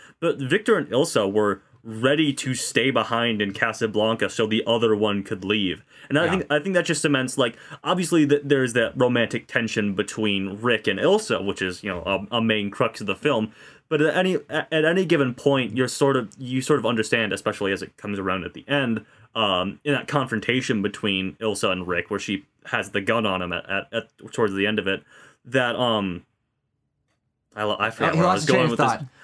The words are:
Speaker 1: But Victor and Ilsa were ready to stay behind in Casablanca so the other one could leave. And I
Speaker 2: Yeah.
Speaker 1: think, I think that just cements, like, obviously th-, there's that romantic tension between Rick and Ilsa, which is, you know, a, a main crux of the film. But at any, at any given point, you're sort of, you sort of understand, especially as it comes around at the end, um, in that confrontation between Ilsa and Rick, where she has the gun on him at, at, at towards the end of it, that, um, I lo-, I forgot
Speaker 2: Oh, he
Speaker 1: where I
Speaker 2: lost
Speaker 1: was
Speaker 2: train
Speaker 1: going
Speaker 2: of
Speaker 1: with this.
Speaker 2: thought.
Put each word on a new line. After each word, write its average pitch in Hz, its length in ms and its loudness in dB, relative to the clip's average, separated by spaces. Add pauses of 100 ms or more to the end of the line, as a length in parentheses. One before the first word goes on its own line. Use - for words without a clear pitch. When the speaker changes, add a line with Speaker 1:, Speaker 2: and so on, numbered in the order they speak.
(200)
Speaker 1:
But 165 180 -2
Victor 151 380 0
and 92 120 -2
Ilsa 117 420 2
were 104 320 2 (200)
ready 135 500 0
to 135 220 -4
stay 123 380 0
behind 117 500 0
in 98 100 -2
Casablanca 110 800 0
so 113 160 0
the 110 180 0
other 113 300 2
one 104 300 0
could 95 200 -8
leave. 98 380 0 (260)
And 139 80 0
I 165 100 2
Speaker 2:
Yeah. - 40 0
Speaker 1:
think, 190 180 -2
I 147 120 2
think 190 160 -4
that 170 80 2
just 165 180 -2
cements, 131 340 0
like, 123 200 0 (260)
obviously 170 420 2
th-, 143 200 4
there's 135 300 2
that 117 220 2
romantic 120 520 0
tension 107 460 0
between 101 680 -2
Rick 117 260 0
and 95 140 0
Ilsa, 123 440 2
which 98 160 -4
is, 92 220 -4
you 104 80 -4
know, 90 140 -6 (260)
a, 120 60 -2
a 113 40 2
main 107 300 0
crux - 300 -2
of 104 80 -6
the 95 80 -2
film. 113 340 0 (380)
But 151 120 0
at 151 160 2
any, 185 200 2 (120)
at 151 240 -4
any 165 320 2
given 143 300 2
point, 127 420 2
you're 127 120 2
sort 139 280 2
of, 117 220 -2
you 127 240 -4
sort 143 160 4
of 113 80 -2
understand, 110 460 0
especially 98 400 -2
as 92 100 -2
it - 140 -14
comes 101 240 -6
around 92 240 -2
at 85 100 -10
the - 140 -16
end, 123 360 0 (300)
um, 98 480 0
in 147 120 0
that 120 140 -4
confrontation 120 720 0
between 98 580 -4
Ilsa 104 320 0
and 92 160 -4
Rick, 87 220 -2
where 101 100 -2
she 98 240 -4 (220)
has 110 240 -4
the 104 100 -2
gun 110 260 0
on 92 160 -2
him 87 100 -6
at, - 160 -8
at, 98 240 -6
at - 400 -10
towards 104 220 0
the 98 120 2
end 110 120 0
of 95 80 -4
it, 95 160 -2 (440)
that, 123 280 0
um, 104 500 0 (1300)
I 107 100 -4
lo-, 104 140 0
I 107 120 0
forgot - 220 -2
Speaker 2:
Oh, - 20 -2
he 160 60 4
Speaker 1:
where 175 80 4
I 185 40 4
Speaker 2:
lost 190 100 0
Speaker 1:
was 156 40 -2
Speaker 2:
train 131 100 6
Speaker 1:
going 127 80 4
Speaker 2:
of 123 60 2
Speaker 1:
with 117 80 0
this. 139 80 4
Speaker 2:
thought. 123 180 0 (200)